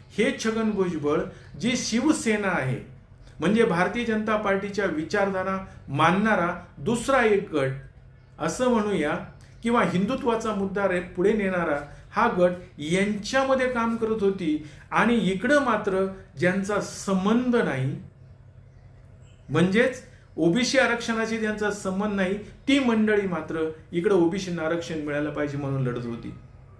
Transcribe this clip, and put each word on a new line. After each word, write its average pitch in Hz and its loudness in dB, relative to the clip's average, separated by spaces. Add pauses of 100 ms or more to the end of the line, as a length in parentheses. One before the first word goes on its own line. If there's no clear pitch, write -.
(180)
हे 247 2
छगन 220 0
भुजबळ 170 0 (400)
जी 240 0
शिवसेना 220 0
आहे, 131 -2 (600)
म्हणजे 214 4
भारतीय 185 0
जनता 214 -2
पार्टीच्या 202 -2
विचारधारा 190 -2 (240)
मानणारा 180 2 (140)
दुसरा 233 2
एक 185 2
गट 135 0 (680)
असं 170 0
म्हणूया 196 0 (440)
किंवा 233 2
हिंदुत्वाचा 220 0
मुद्दा 196 -2
रे-, 180 0
पुढे 180 0
नेणारा 180 0 (320)
हा 226 2 (100)
गट 175 6 (280)
यांच्यामध्ये 214 0
काम 233 0
करत 220 0
होती 175 0 (220)
आणि 202 4
इकडं 233 2
मात्र 196 0 (320)
ज्यांचा 190 0
संबंध 226 0
नाही, 135 0 (1500)
म्हणजेच 190 2 (340)
ओबीसी 233 2
आरक्षणाशी 226 0
ज्यांचा 214 -2
संबंध 196 -4
नाही, 196 0
ती - 0
मंडळी 214 2
मात्र 160 -4 (220)
इकडं 175 2
ओबीसींना 175 2
आरक्षण 165 -4
मिळालं 147 -4
पाहिजे 147 -4
म्हणून 135 -2
लढत 120 -4
होती. 117 -10 (460)